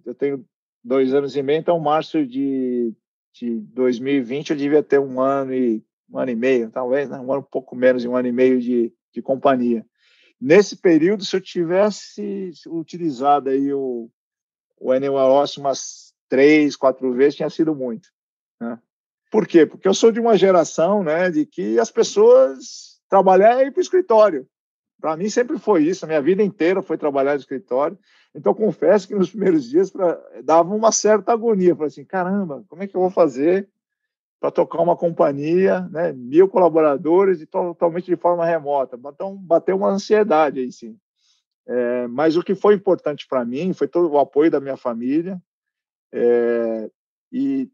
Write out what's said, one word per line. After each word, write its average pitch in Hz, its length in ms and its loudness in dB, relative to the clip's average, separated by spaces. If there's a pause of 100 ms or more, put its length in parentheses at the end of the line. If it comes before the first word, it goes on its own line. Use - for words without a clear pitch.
Eu 120 80 -12
tenho 139 300 -6 (400)
dois 131 280 0
anos 139 220 -2
e 139 80 -4
meio, 143 160 0
então 170 220 0
março 151 440 -2
de, 127 680 -4 (400)
de 117 240 -8
dois 117 400 -2
mil 135 160 -4
e 139 60 0
vinte 131 300 -8
eu 156 60 -2
devia 143 280 0
ter 139 160 2
um 131 200 -6
ano 135 320 -2
e, 120 300 -2 (260)
um 123 80 -14
ano 131 140 -4
e 117 60 -6
meio, 117 340 0
talvez, 131 400 -4
né? 139 80 -12
Um 127 140 -8
ano, 139 80 -4
um - 100 -20
pouco - 240 -10
menos 127 280 2
de 120 60 -6
um 123 80 -4
ano 127 120 -2
e 123 40 -4
meio 127 280 2
de, 120 320 -2 (200)
de 120 80 -10
companhia. 123 640 0 (560)
Nesse 170 360 4
período, 185 480 2
se 190 100 -6
eu 190 60 -2
tivesse 190 1120 -4 (160)
utilizado 147 840 -2
aí 139 220 -2
o, 127 360 -6 (680)
o 123 140 -2
Anywhere 135 360 0
Office 139 280 2
umas - 580 -8 (140)
três, 147 480 4
quatro 131 380 -2
vezes, 143 200 2
tinha 151 160 -6
sido 156 240 -2
muito, 127 340 -10 (520)
né? 117 180 -10 (500)
Por 208 160 2
quê? 160 220 6
Porque - 220 -4
eu 196 60 2
sou 233 180 4
de 226 80 -4
uma 226 180 4
geração, 185 640 2
né, 165 300 0
de 151 120 -2
que 214 360 -2
as 226 100 -2
pessoas 254 1160 2
trabalhar 196 520 6
é 269 60 4
ir 277 60 -8
pro 370 100 -2
escritório. 214 640 2 (520)
Pra 160 180 -4
mim 190 120 -6
sempre 247 300 -4
foi 208 260 2
isso, 202 200 -2
a 156 40 -12
minha 156 140 0
vida 190 200 2
inteira 185 380 0
foi 160 160 -6
trabalhar 143 380 0
no 139 60 -4
escritório. 139 580 -6 (360)
Então, 196 200 0
confesso 196 520 0
que 202 80 -12
nos 185 160 0
primeiros 175 380 -2
dias 185 220 0
pra, 180 280 -2 (240)
dava 165 320 2
uma 220 160 2
certa 208 420 0
agonia. 208 420 2
Falei 151 140 -4
assim, 139 160 -12
"Caramba, 180 640 -6
como 170 140 -16
é 202 40 -10
que 196 100 -10
eu 180 40 -2
vou 185 100 0
fazer 170 580 0 (720)
pra 143 100 -2
tocar 165 300 -2
uma 170 160 2
companhia, 170 840 0 (100)
né, 160 220 -4
mil 139 360 2
colaboradores 160 920 2
e 151 40 -18
to-, 180 280 -6
totalmente 175 320 -4
de 175 100 -2
forma 170 300 -2
remota?" 143 500 -2
Então, 147 400 -12
bateu 180 400 -2
uma 202 140 0
ansiedade 175 680 0
aí, 127 120 -6
sim. 113 240 -20 (720)
É, 123 400 -4
mas 147 300 0
o 175 60 0
que 196 120 -4
foi 208 200 2
importante 165 540 -4
pra 127 160 -2
mim 143 300 -4
foi 139 140 -4
todo 170 220 0
o 143 80 2
apoio 143 320 2
da 147 100 -2
minha 135 180 -10
família, 139 600 -4 (720)
é, 117 800 -2 (400)
e, 135 440 -4